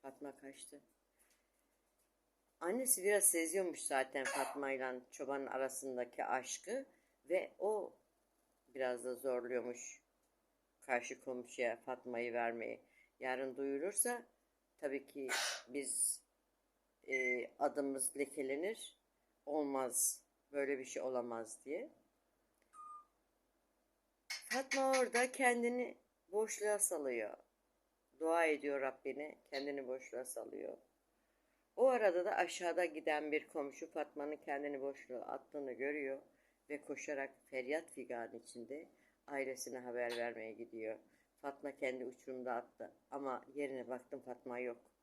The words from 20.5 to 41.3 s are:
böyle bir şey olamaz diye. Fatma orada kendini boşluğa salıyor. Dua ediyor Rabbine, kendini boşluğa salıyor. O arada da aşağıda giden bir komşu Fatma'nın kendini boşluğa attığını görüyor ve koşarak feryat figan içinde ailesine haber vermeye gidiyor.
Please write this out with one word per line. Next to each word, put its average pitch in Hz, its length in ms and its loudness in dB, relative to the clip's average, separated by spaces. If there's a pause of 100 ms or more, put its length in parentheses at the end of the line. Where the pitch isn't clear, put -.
böyle 139 260 2
bir 131 60 -6
şey - 180 -4
olamaz 120 640 -4
diye. 190 260 -6 (2500)
Fatma 269 680 4
orada 254 340 4
kendini 247 680 4 (300)
boşluğa 208 500 2
salıyor. 135 580 0 (840)
Dua 165 280 6
ediyor 143 340 2
Rabbine, 135 580 -4 (120)
kendini 139 380 -2
boşluğa 131 360 -6
salıyor. - 540 -8 (1000)
O 247 120 8
arada 202 360 6
da 196 120 2
aşağıda 170 480 2
giden 156 480 2
bir 151 160 0
komşu 147 440 -6
Fatma'nın 147 440 -4
kendini 143 440 -4
boşluğa 135 400 -6
attığını 139 520 -6
görüyor 135 500 -2 (480)
ve 147 140 -4
koşarak 139 460 -4 (200)
feryat 139 440 0
figan 120 420 -6
içinde 120 520 -12 (380)
ailesine 131 520 -4
haber 120 380 -2
vermeye 117 360 -4
gidiyor. 110 460 -8 (440)